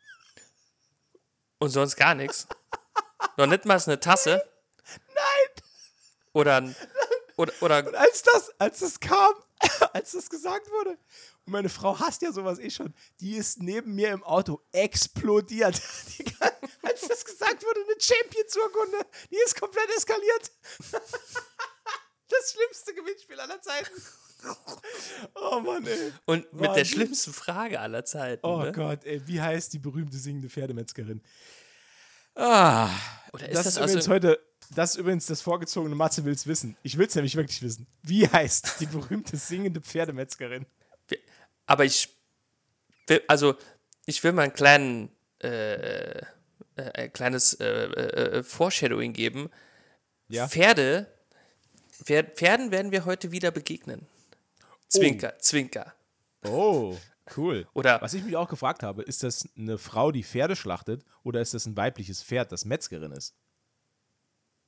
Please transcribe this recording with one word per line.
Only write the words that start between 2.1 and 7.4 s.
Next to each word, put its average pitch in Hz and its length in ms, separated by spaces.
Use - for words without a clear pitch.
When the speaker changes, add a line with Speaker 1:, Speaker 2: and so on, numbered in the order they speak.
Speaker 1:
nix? 139 320
Noch 143 100
nicht 180 180
mal 196 140
eine 147 200
Tasse? 180 440
Speaker 2:
Nein! 554 560
Speaker 1:
Oder 143 240
ein, 131 180
oder, 160 160